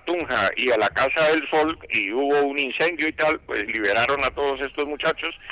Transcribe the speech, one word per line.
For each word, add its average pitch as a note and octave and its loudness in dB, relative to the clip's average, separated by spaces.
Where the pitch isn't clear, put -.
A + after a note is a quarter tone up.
Tunja C3 0
y B2 0
a A2+ 4
la G#2 2
Casa C3 2
del D#3 2
Sol D#3 2
y G#2 -2
hubo C#3+ 2
un C#3+ 0
incendio D#3 -2
y D3+ -2
tal, D#3 0
pues A2 -4
liberaron A2+ 0
a B2+ 0
todos C#3+ -2
estos C#3+ -4
muchachos, D#3+ -4